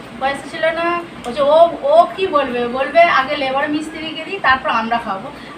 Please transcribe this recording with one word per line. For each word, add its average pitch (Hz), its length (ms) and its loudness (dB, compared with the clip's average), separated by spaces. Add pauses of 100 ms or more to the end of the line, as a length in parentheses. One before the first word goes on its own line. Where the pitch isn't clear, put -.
(200)
পয়সা 277 320 -4
ছিল 330 140 -4
না, 339 380 0 (220)
বলছে 240 160 -2
ও, 311 280 8 (140)
ও 320 320 6
কী 381 120 -2
বলবে, 254 400 0
বলবে, 277 340 2
"আগে 294 340 2
লেবার 277 340 -2
মিস্ত্রিকে 311 540 -6
দিই, 370 160 -8
তারপর 262 300 0
আমরা 226 280 -2
খাবো।" 214 340 -8 (260)